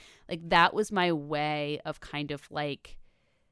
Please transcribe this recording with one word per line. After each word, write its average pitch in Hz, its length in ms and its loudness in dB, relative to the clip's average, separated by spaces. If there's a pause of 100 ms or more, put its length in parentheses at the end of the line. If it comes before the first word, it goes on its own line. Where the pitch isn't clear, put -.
(300)
Like, 170 180 -6
that 170 240 8
was 214 180 0
my 180 220 2
way 147 720 -2
of 156 160 -8
kind 147 300 -6
of, 143 200 -10
like, 147 460 -6 (560)